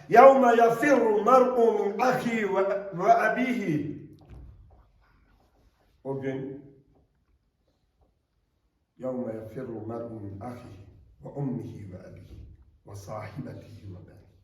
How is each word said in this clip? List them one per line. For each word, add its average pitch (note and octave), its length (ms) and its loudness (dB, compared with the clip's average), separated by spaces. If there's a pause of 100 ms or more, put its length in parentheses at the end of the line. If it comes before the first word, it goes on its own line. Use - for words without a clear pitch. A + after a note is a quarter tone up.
"Yevme B3 460 8
yafirru A#3 680 4
mer'u B3 460 4
min G3+ 280 -2
ahi A3+ 560 -2
ve, G3 140 0 (280)
ve G#3 160 0
abihi." G3+ 880 -4 (2000)
O C3+ 180 -8
gün - 440 -8 (2250)
"Yevme B2 360 -6
yafirru A2 540 -12
mer'u A#2 220 -10
min G2+ 300 -14
ahihi - 480 -16 (380)
ve - 40 -16
ummihi G#2+ 640 -10
ve F#2 60 -16 (100)
abihi - 380 -20 (400)
ve G2+ 80 -18
sahibetihi G2+ 1000 -14
ve - 120 -20
beni." - 200 -20 (160)